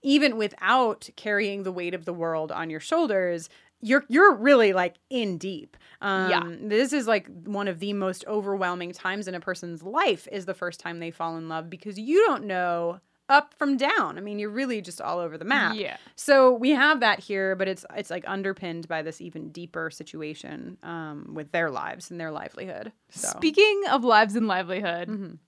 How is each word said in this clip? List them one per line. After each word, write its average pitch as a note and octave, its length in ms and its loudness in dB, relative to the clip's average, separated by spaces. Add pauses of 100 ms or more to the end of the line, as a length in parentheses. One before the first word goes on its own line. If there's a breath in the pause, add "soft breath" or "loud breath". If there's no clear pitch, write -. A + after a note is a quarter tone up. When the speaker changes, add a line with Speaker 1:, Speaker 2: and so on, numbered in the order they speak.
Speaker 1:
even C#4 340 4
without A3 760 0
carrying G3+ 480 -2
the F#3 100 -6
weight F3 220 -6
of E3 120 -10
the F3 80 -6
world D#3+ 360 -4
on E3 200 -6
your D#3 100 -8
shoulders, F#3+ 680 0 (320 soft breath)
you're, C4 280 4
you're E4 260 8
really, A3+ 380 6
like, F3+ 240 0 (140)
in G#3 280 -2
deep. - 380 -10 (240 soft breath)
Um, F#3+ 300 0
Speaker 2:
Yeah. F3 120 4 (180)
Speaker 1:
this A3 320 0
is, C4+ 140 0
like, A3 220 0 (160)
one G3+ 240 -4
of E3+ 100 -6
the G3+ 140 -6
most F#3+ 340 -4
overwhelming F#3+ 680 -4
times F#3+ 360 -6
in F3+ 80 -8
a E3+ 40 -8
person's E3+ 440 -10
life A#3 480 0
is G3 140 -8
the F#3+ 80 -6
first F3 260 -8
time E3+ 180 -10
they E3 140 -10
fall E3 240 -6
in D#3+ 120 -10
love, D#3+ 220 -8
because F#3+ 300 -14
you E4+ 260 4
don't C4 200 0
know F3 520 -2 (320)
up D4 240 4
from C#4 220 0
down. A#3+ 420 0
I - 20 -10
mean, G#3 200 -8
you're G#3 100 -6
really A#3+ 320 -4
just E3+ 180 -14
all F3 200 -4
over D#3+ 180 -8
the D#3+ 60 -12
map. G#3+ 320 0
Speaker 2:
Yeah. - 220 -8 (180 soft breath)
Speaker 1:
So C4 360 8
we B3 180 2
have C#4+ 280 4
that A3+ 220 4
here, F#3+ 340 -2
but F#3 140 -2
it's, F#3 260 -8
it's, G#3 160 -8
like, F#3 160 -8
underpinned F#3+ 640 -6
by D#3+ 140 -4
this D#3+ 180 -10
even D#3+ 300 -14
deeper E3 380 -10
situation, D#3 920 -12
um, D#3+ 500 -12
with D3+ 200 -10
their E3 180 0
lives - 400 -8
and F3 80 -12
their D#3+ 140 -8
livelihood. - 580 -12 (200)
So. - 180 -8
Speaker 2:
Speaking G4+ 600 4
of B3+ 140 2
lives A3 320 6
and A3+ 140 0
livelihood, F3+ 600 -4
Speaker 1:
Mm-hmm. G3 260 -10 (140)